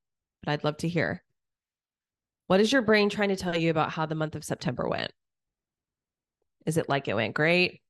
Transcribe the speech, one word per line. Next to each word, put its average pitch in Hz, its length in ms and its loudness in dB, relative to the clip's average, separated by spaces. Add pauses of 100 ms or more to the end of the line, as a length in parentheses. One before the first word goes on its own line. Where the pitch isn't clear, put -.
(420)
but 151 100 -2
I'd 151 100 -4
love 151 160 -2
to 165 100 -4
hear. 165 360 -2 (1200)
What 190 120 6
is 220 100 4
your 269 120 4
brain 208 260 4
trying 202 220 0
to 190 60 0
tell 180 200 -4
you 165 140 2
about 151 200 0
how 160 160 -4
the 156 80 -6
month 156 220 -4
of 151 80 -12
September - 420 -4
went? - 240 -4 (1600)
Is 160 100 -2
it - 120 0
like, 139 200 0
"It 101 60 -2
went 107 200 -2
great, 170 560 0